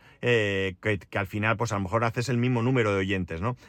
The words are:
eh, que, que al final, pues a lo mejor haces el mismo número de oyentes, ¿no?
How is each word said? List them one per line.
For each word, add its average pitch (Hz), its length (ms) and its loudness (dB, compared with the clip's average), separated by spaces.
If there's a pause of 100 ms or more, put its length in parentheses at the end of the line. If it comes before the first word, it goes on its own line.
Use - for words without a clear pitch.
(220)
eh, 101 600 2
que, 107 180 0
que - 180 -10
al 101 100 -2
final, 107 300 0
pues 113 140 -4
a 107 40 0
lo 98 60 -2
mejor 110 220 0
haces 117 260 -2
el 120 80 0
mismo 120 240 2
número 117 320 2
de 98 60 2
oyentes, 92 420 -2
¿no? 123 160 -4 (120)